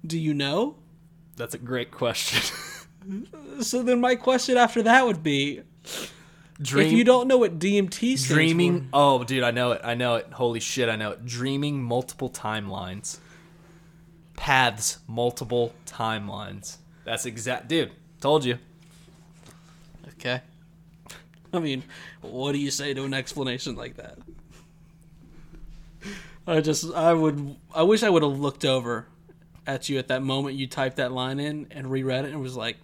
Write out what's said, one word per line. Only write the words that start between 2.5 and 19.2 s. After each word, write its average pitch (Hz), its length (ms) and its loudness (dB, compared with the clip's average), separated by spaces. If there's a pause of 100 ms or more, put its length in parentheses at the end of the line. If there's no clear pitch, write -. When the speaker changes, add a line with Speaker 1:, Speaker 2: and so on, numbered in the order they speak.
Speaker 2:
<laughs> - 40 -14 (1000)
Speaker 1:
So 247 220 -2
then 240 180 4
my 247 140 4
question 254 420 2
after 233 240 4
that 240 240 6
would 185 160 0
be, 143 400 0 (960)
Speaker 2:
Dream- 143 280 4
Speaker 1:
if 156 60 4
you 233 100 8
don't 247 240 6
know 262 100 6
what 175 220 4
D 202 180 2
M 190 100 4
T 233 300 0
stands 131 160 0
Speaker 2:
Dreaming. 165 480 4
Speaker 1:
for 131 120 -10
Speaker 2:
Oh, 139 300 6
dude, 127 200 0
I 120 80 4
know 123 220 2
it. - 100 -2
I 117 100 -2
know 120 220 2
it. 110 180 -4
Holy 117 260 0
shit, 120 300 -2
I 110 60 0
know 107 160 -4
it. 113 120 -10
Dreaming 135 600 -4
multiple 123 480 -4
timelines. 98 880 -8 (1160)
Paths, 123 600 2 (100)
multiple 120 640 -2 (140)
timelines. 101 920 -8 (260)
That's 113 240 -6
exact. 117 400 -6
Dude, 151 240 0 (300)
told 147 220 2
you. 123 140 -2 (1600)